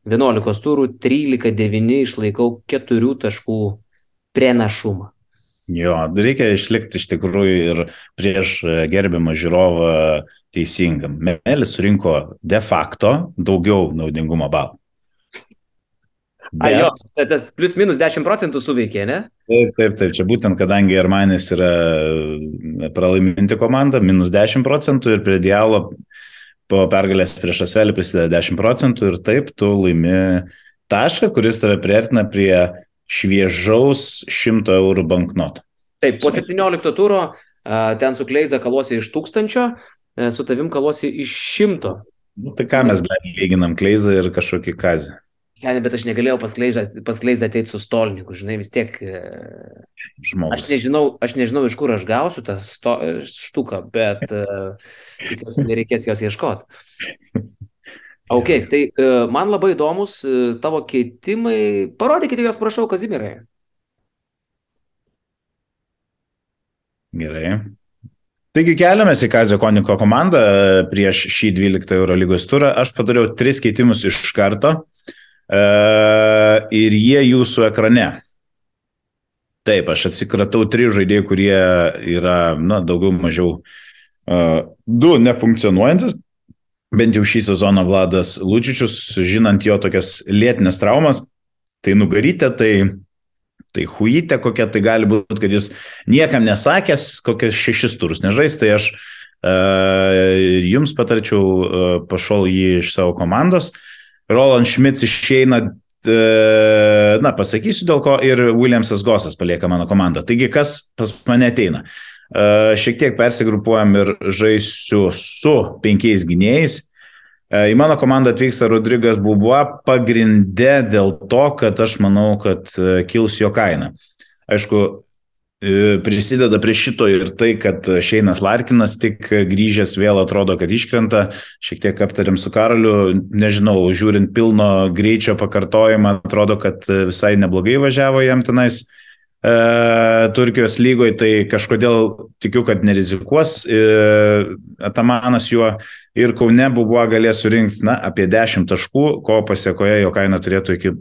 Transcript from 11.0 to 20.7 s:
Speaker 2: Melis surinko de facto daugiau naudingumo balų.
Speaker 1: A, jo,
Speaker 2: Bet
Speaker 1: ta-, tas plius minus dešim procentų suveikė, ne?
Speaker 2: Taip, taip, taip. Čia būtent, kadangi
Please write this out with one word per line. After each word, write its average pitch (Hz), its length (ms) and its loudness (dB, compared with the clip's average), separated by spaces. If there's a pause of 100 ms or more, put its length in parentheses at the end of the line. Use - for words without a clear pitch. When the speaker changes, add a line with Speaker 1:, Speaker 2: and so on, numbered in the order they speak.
Speaker 2:
Melis 113 540 -2
surinko 90 680 -2
de 104 180 0
facto 107 760 -2
daugiau 92 560 0
naudingumo 78 560 -4
balų. 73 240 -4 (1800)
Speaker 1:
A, 147 100 0
jo, - 220 2
Speaker 2:
Bet - 240 -16
Speaker 1:
ta-, 143 160 -2
tas 139 240 -4
plius 175 240 -4
minus 185 180 2
dešim 156 300 -2
procentų 170 340 -4
suveikė, 113 480 -4
ne? 175 120 -6 (280)
Speaker 2:
Taip, 117 300 2
taip, 110 180 2
taip. 92 220 0
Čia 92 100 -2
būtent, 104 300 0
kadangi 95 420 2